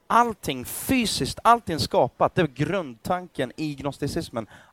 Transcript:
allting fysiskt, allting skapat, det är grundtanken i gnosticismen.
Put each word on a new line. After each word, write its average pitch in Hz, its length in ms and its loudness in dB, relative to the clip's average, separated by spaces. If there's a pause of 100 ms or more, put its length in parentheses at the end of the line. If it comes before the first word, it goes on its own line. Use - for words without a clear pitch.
allting 208 580 2
fysiskt, - 800 -2
allting 220 360 4
skapat, 151 560 2
det 185 60 4
är 160 60 2
grundtanken 147 1080 -4
i 151 200 -6
gnosticismen. 135 720 -6 (260)